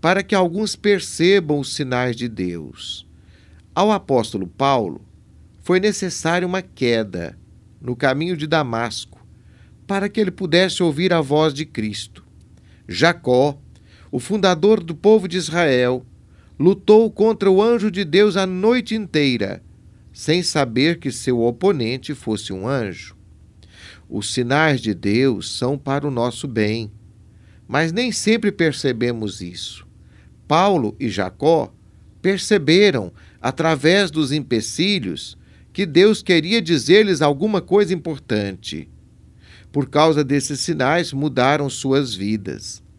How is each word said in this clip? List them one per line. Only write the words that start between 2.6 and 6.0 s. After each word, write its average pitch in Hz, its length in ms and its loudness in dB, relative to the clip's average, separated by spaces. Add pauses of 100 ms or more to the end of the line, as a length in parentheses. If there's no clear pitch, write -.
Ao 202 180 2
apóstolo 113 560 -2
Paulo, 123 520 -2 (640)
foi 180 160 2
necessária 180 680 -2